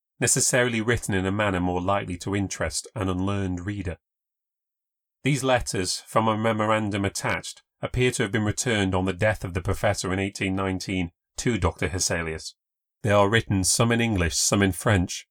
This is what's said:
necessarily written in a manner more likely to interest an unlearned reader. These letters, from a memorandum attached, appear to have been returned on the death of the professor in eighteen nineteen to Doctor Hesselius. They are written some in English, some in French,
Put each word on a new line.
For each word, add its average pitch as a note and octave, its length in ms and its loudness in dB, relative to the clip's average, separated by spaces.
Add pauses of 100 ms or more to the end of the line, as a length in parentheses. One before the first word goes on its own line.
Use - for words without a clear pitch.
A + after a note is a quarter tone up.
(180)
necessarily B2 600 2
written A2 340 0
in F#2+ 100 2
a F#2+ 80 0
manner G2+ 280 0
more F2+ 200 0
likely F#2+ 380 -2
to G2 160 -4
interest F#2+ 640 -4
an F#2+ 120 -2
unlearned F#2 560 -2
reader. F#2+ 320 -6 (1300)
These C3 220 0
letters, A#2 640 0
from A2+ 200 2
a A2 100 2
memorandum G#2+ 680 0
attached, - 580 -4 (180)
appear B2 300 0
to A#2+ 140 0
have G2+ 80 -4
been A2 120 0
returned G#2 500 0
on F#2 100 2
the F#2+ 80 0
death G#2 320 0
of F2+ 100 -6
the F2+ 80 -2
professor G2 500 0
in F#2 60 0
eighteen G2 380 -2
nineteen F#2+ 560 -2 (260)
to A#2+ 180 0
Doctor F2+ 320 0
Hesselius. E2 640 -4 (480)
They G#2 100 2
are G2+ 180 6
written G#2+ 320 2
some A#2 300 2
in A#2 80 2
English, G2+ 360 2
some - 260 2
in F#2+ 100 4
French, - 580 0